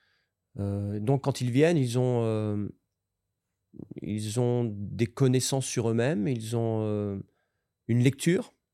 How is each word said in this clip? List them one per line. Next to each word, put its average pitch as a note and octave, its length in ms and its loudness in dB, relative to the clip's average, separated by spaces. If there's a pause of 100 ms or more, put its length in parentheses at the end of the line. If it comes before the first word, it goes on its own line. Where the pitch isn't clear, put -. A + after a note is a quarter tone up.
(580)
Euh, G2+ 400 -4
donc C3 260 0
quand C3+ 160 -2
ils B2 100 0
viennent, D#3 260 4
ils B2 220 0
ont, B2 260 2
euh, G#2+ 440 -2 (1300)
ils G#2+ 400 -4
ont A#2+ 240 2 (100)
des G2+ 320 -2
connaissances C3 600 2
sur A2+ 220 -2
eux-mêmes, C#3+ 400 0
ils A2+ 280 -4
ont, A2+ 260 0
euh, G#2 360 -2 (720)
une A#2+ 120 2
lecture E3+ 540 2 (200)